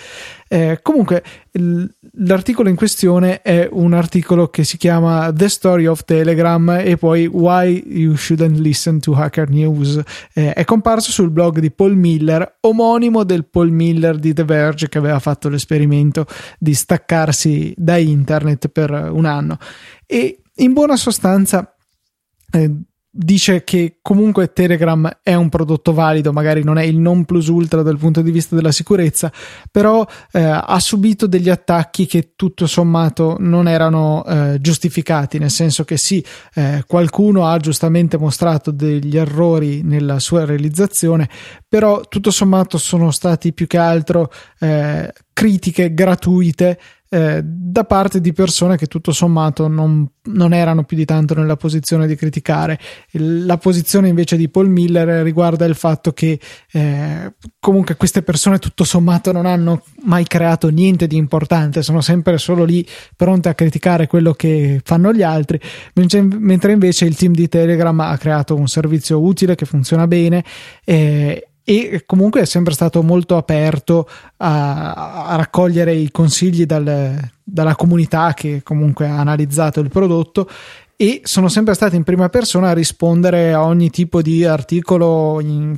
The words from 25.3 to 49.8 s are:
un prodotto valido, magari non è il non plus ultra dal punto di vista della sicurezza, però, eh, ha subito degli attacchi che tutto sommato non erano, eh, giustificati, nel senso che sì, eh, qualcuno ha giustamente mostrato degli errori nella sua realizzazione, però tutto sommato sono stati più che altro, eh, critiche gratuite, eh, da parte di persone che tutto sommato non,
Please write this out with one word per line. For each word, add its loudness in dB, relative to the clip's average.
un 2
prodotto 0
valido, 0
magari 0
non 2
è 2
il 0
non 2
plus 0
ultra 0
dal 0
punto 0
di 0
vista -2
della 2
sicurezza, 0
però, 2
eh, 2
ha 0
subito 0
degli 0
attacchi -2
che -2
tutto -2
sommato 0
non 2
erano, 0
eh, 0
giustificati, -2
nel -2
senso -2
che -4
sì, -2
eh, -2
qualcuno 2
ha 0
giustamente 0
mostrato -2
degli -2
errori 0
nella -2
sua -2
realizzazione, -2
però 2
tutto -4
sommato 0
sono 0
stati -2
più -6
che -2
altro, 0
eh, -2
critiche 0
gratuite, 0
eh, 0
da -4
parte 0
di 0
persone 0
che -6
tutto -6
sommato 0
non, 0